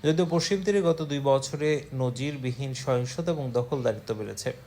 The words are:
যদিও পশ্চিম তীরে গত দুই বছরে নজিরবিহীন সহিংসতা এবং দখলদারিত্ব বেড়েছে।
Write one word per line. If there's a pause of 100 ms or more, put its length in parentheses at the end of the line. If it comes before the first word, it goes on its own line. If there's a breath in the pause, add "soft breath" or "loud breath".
যদিও
পশ্চিম
তীরে
গত
দুই
বছরে (140)
নজিরবিহীন
সহিংসতা
এবং
দখলদারিত্ব
বেড়েছে। (140)